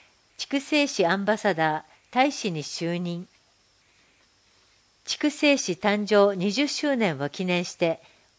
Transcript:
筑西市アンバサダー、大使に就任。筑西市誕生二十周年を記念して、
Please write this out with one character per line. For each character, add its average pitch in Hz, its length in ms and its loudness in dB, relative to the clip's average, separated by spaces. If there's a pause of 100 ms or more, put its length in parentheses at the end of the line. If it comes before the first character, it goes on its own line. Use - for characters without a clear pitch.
(360)
筑 - 240 -4
西 285 280 2
市 190 180 2
ア 175 100 2
ン 202 80 -4
バ 214 120 2
サ 202 180 0
ダ 156 260 0
ー、 - 20 -10 (280)
大 269 220 2
使 - 180 -6
に 156 120 -4
就 170 340 -4
任。 175 320 -6 (1800)
筑 - 260 -2
西 285 280 2
市 - 140 -4
誕 208 340 0
生 202 280 6
二 190 180 0
十 269 160 0
周 285 280 -2
年 175 240 0
を 143 80 -2
記 - 160 -6
念 180 200 0
し - 100 -10
て、 165 260 0 (380)